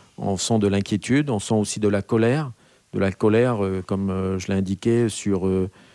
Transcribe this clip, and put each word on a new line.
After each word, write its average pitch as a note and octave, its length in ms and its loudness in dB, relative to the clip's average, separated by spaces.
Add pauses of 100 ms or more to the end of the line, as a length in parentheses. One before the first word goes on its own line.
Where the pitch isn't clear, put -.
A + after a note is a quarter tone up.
(180)
on G2+ 180 -2
sent A2+ 220 0
de G#2 100 2
l'inquiétude, A2 640 0
on A2 80 -2
sent G#2+ 160 -2
aussi G#2+ 260 -2
de G#2+ 80 2
la G2+ 140 0
colère, A#2+ 500 0 (400)
de - 60 -4
la G2 140 2
colère, A2 520 2
euh, F#2+ 220 -2
comme, G2 240 -2
euh, F#2+ 280 -2
je F#2 100 -6
l'ai G2+ 100 0
indiqué, A2+ 500 0
sur, G2 380 -2
euh, F#2+ 240 0 (240)